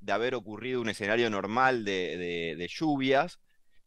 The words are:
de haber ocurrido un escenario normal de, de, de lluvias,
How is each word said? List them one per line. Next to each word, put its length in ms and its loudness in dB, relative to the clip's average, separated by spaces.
de 120 -4
haber 220 2
ocurrido 460 -6
un 80 -2
escenario 400 2
normal 560 2
de, 320 -2
de, 400 -4
de 120 -6
lluvias, 720 0